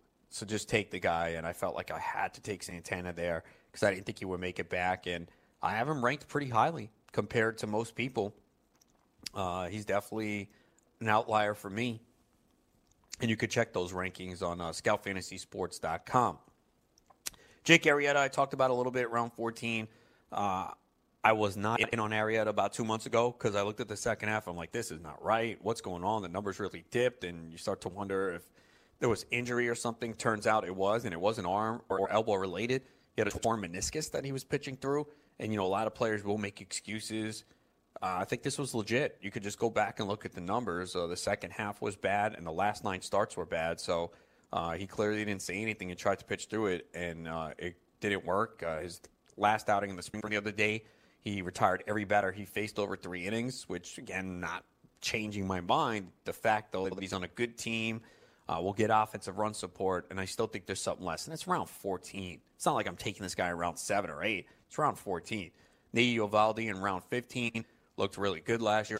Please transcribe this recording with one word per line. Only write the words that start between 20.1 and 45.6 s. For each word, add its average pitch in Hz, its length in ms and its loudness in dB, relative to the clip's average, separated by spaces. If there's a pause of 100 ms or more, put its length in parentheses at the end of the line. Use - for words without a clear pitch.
Uh, 95 400 0 (500)
I 110 120 8
was 107 240 2
not 110 240 2
in 117 180 2
on 107 120 0
Arrieta 110 360 2
about 104 240 2
two 117 140 -4
months 110 200 0
ago 117 280 4
'cause 104 220 0
I 101 80 4
looked 107 180 -2
at 104 80 -6
the 104 80 -6
second 107 320 -2
half. 107 180 0
I'm 87 80 -4
like, 87 160 -6
"This 117 200 -4
is 80 100 -10
not 76 200 -12
right. 110 400 2
What's 110 200 0
going 90 240 -4
on?" 107 160 2
The 90 80 -6
numbers 95 300 -2
really 87 300 -6
dipped, 123 360 2
and 82 260 -8
you 82 60 -14
start 95 240 -4
to - 80 -6
wonder 95 420 -2
if 87 180 -10 (500)
there 127 100 4
was 104 200 2
injury 120 380 0
or 117 80 2
something. 117 380 -2
Turns 110 340 2
out 107 160 6
it 90 120 -4
was, 101 280 4
and 101 100 -4
it 80 60 -4
wasn't 101 280 2
arm 110 420 0
or 95 200 2
elbow 107 260 4
related. 98 480 0 (320)
He 113 60 4
had 107 60 4
a 104 40 2
torn 113 300 0
meniscus 95 500 -4
that 135 120 -2
he 139 80 -6
was 135 140 -6
pitching 139 320 -2
through. 147 300 0 (320)
And, 107 140 -2
you 107 40 2
know, 95 80 4
a - 20 4
lot 101 200 2
of - 80 -2
players 107 280 0
will 101 140 0
make 101 220 -6
excuses. 107 840 -6 (560)
Uh, 92 180 -2
I 98 60 0
think - 180 -2
this 139 140 -2
was 139 160 -4
legit. 117 480 0
You 98 100 -8
could 107 120 -6
just 101 140 -6
go 117 120 2
back 107 300 0
and 107 80 -2
look 104 180 -2
at - 80 -10
the 92 80 -8
numbers. 90 560 -2
Uh, 85 100 0
the 87 80 -4
second 101 360 -2
half 104 300 -6
was 104 140 -2
bad, 101 380 2
and 87 120 -12
the 80 60 -4
last 98 320 0
nine 95 180 -2
starts - 360 0
were 90 80 -4
bad. 82 340 0
So, 85 320 0 (400)
uh, 85 220 0
he 95 120 -4
clearly 107 380 0
didn't 101 180 -2
say 95 200 -4